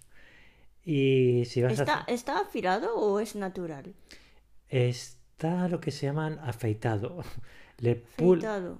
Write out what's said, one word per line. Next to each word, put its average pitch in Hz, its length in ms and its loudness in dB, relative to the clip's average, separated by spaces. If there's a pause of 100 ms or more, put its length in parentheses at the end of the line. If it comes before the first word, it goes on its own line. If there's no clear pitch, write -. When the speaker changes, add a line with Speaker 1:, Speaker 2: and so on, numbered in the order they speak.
(840)
Speaker 1:
y 131 640 4
si 120 160 0
vas 127 160 2
a 143 40 2
Speaker 2:
¿Está, - 180 2
Speaker 1:
hacer - 140 -4
Speaker 2:
está 277 260 -2
afilado 269 560 0
o 208 240 2
es 226 160 -6
natural? 180 580 -8 (760)
Speaker 1:
Está 160 1000 -2
lo 165 120 -2
que 151 100 -4
se - 160 -4
llaman 156 360 -2
afeitado. 113 800 -2 (280)
<laughs> - 280 -20
Le 120 180 2 (200)
pul-, 175 220 6
Speaker 2:
Afeitado. 185 420 -4